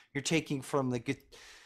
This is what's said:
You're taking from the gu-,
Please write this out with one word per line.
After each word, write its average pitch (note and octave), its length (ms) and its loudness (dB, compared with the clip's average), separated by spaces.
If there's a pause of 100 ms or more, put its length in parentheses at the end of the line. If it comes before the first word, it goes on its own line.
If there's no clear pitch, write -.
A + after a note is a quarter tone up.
(160)
You're C#3 80 -2
taking D3+ 400 0
from C3+ 280 2
the B2 100 0
gu-, C#3 140 0 (520)